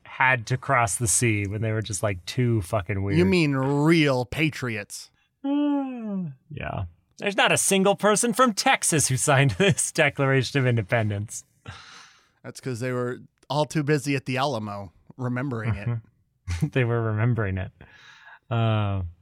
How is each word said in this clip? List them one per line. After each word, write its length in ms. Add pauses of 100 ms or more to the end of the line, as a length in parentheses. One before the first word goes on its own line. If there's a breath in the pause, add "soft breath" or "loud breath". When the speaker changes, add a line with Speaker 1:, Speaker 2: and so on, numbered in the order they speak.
Speaker 1:
had 440
to 100
cross 400
the 100
sea 400
when 140
they 100
were 100
just, 220
like, 220
too 360
fucking 400
weird. 160
Speaker 2:
You 80
mean 300
real 680
patriots. 840 (340)
Speaker 1:
Uh, 840 (260)
yeah. 320 (340)
There's 200
not 140
a 60
single 380
person 380
from 200
Texas 540
who 100
signed 340
<laughs> 60
this 340
Declaration 680
of 80
Independence. 800 (1000 loud breath)
Speaker 2:
That's 160
'cause 200
they 120
were 300 (280)
all 160
too 160
busy 340
at 100
the 120
Alamo 540 (260)
remembering 580
it. 120
Speaker 1:
Mm-hmm. 800
<laughs> 60
They 100
were 180
remembering 560
it. 140 (800 loud breath)
Uh, 520 (180)